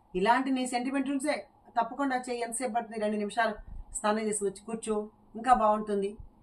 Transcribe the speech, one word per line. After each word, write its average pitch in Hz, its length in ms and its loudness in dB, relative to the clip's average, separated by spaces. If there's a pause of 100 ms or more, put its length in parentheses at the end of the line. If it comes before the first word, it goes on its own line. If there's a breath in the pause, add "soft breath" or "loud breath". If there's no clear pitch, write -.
(160)
ఇలాంటి 240 360 4
నీ 254 160 0
సెంటిమెంట్సే 269 800 -2 (320)
తప్పకుండా 254 380 0
చేయి. 247 240 -4
ఎంతసేపు 233 320 -4
పడుతుంది? 220 260 -4
రెండు 214 180 0
నిమిషాలు 214 380 0 (380)
స్నానం 214 260 0
చేసి 208 240 -2
వచ్చి 190 220 -4
కూర్చో, 214 440 -4 (260)
ఇంకా 240 180 4
బాగుంటుంది. 214 640 4 (260)